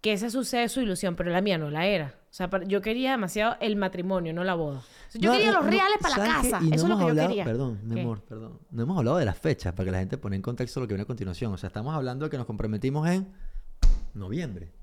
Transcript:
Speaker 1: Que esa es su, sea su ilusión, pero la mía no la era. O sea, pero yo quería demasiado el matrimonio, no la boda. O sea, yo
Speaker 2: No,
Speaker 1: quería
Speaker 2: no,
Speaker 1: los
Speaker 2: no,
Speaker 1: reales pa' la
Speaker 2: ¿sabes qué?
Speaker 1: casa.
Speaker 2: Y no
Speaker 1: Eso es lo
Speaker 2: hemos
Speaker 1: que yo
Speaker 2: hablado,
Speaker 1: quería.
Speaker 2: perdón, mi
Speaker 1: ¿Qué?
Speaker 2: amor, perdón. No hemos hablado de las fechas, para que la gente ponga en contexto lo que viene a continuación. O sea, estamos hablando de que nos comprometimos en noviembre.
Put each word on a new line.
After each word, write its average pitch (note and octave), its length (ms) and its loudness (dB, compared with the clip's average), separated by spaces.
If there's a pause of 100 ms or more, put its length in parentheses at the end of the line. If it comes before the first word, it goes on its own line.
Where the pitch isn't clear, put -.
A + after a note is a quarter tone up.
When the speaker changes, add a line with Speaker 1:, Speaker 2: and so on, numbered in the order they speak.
Speaker 1:
Que G#3+ 120 2
esa G3+ 120 -2
es A3+ 80 -4
su, B3+ 100 0
sea A#3+ 240 0
su C4 140 -2
ilusión, F#3 340 0
pero E3+ 140 -2
la F3 120 2
mía F#3+ 180 2
no D3+ 100 -4
la D#3 160 -2
era. E3 380 0
O - 100 -20
sea, F3+ 160 -4
pero F#3 160 -2
yo G3 160 0
quería B3 300 0
demasiado G#3+ 500 0
el G#3+ 140 0
matrimonio, F#3 580 -2
no F3 100 -2
la F#3 120 0
boda. D3 240 -4
O - 320 -20
sea, A3+ 100 -6
yo - 80 6
Speaker 2:
No, - 80 6
Speaker 1:
quería G#4+ 140 4
Speaker 2:
no, G4 60 4
Speaker 1:
los D#4 80 4
Speaker 2:
no, - 40 4
Speaker 1:
reales G4 320 4
pa' E4 80 0
la C4+ 60 2
Speaker 2:
¿sabes - 160 2 (100)
qué? C4 80 4
Speaker 1:
casa. - 160 2
Speaker 2:
Y D#3+ 40 6
no D#3 60 4
Speaker 1:
Eso D#3+ 100 4
es F#3+ 40 4
lo G#3+ 60 4
Speaker 2:
hemos - 20 2
Speaker 1:
que F#3 60 4
yo E3 80 4
Speaker 2:
hablado, D#3 160 4
Speaker 1:
quería. G3+ 180 0
Speaker 2:
perdón, A#2 380 -2
mi A2+ 100 -6
Speaker 1:
¿Qué? A#2 80 -2
Speaker 2:
amor, A2+ 200 -4
perdón. A2 380 -16 (120)
No A#2 100 -4
hemos F3 160 0
hablado C#3 200 2
de D#3 80 2
las F2+ 120 0
fechas, A2 360 -2
para F#2 120 -2
que F#2 60 0
la F#2 80 0
gente F#2 180 -2
ponga G2 180 -4
en F#2+ 60 -2
contexto A#2+ 380 -4
lo B2+ 80 -2
que G2+ 80 -2
viene G2 80 -2
a - 20 -4
continuación. G2+ 480 -4
O F2+ 40 -6
sea, F#2+ 100 -6
estamos A#2 260 -6
hablando C3 320 -4
de D#3 60 -4
que C#3+ 60 -6
nos A#2+ 100 -6
comprometimos A#2 600 -2
en F#3+ 180 0 (840)
noviembre. G2 580 -6 (120)